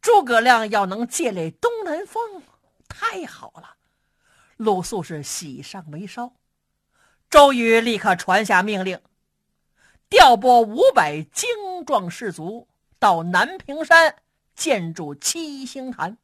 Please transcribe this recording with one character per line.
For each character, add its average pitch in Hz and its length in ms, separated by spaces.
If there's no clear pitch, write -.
诸 415 200
葛 240 180
亮 226 280
要 202 160
能 208 220
借 240 260
来 165 180
东 - 200
南 349 220
风， 427 360
太 403 380
好 - 280
了。 - 240
鲁 208 260
肃 190 200
是 151 200
喜 139 400
上 170 260
眉 160 180
梢。 240 300
周 285 240
瑜 226 260
立 226 160
刻 196 180
传 190 300
下 190 180
命 202 220
令， 185 160
调 262 260
拨 240 240
五 226 220
百 156 280
精 - 260
壮 196 240
士 214 200
卒 180 380
到 180 240
南 185 340
屏 302 260
山 320 340
建 190 380
筑 151 220
七 285 500
星 262 260
坛 196 340